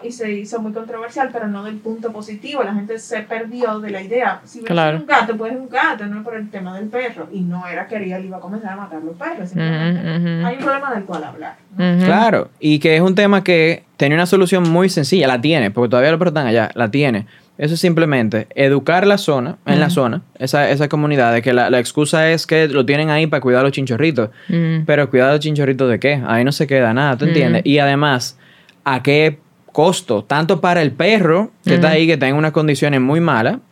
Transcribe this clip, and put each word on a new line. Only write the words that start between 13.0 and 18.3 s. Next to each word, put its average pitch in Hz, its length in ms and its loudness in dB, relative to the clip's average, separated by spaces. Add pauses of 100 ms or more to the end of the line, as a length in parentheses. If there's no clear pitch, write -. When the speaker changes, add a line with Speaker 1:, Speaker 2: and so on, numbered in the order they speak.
Speaker 3:
un 185 140 4
tema 202 280 4
que 165 400 2 (120)
tenía 147 220 2
una 175 80 2
solución 180 440 2
muy 180 200 4
sencilla, 165 380 2
la 127 120 2
tiene, 135 320 2
porque 120 180 0
todavía 127 220 4
los 165 80 0
perros 180 120 2
están 147 160 -2
allá, 110 260 2
la 117 180 -2
tiene. 127 340 0 (300)
Eso 156 200 -2
es 160 40 -6
simplemente 143 760 0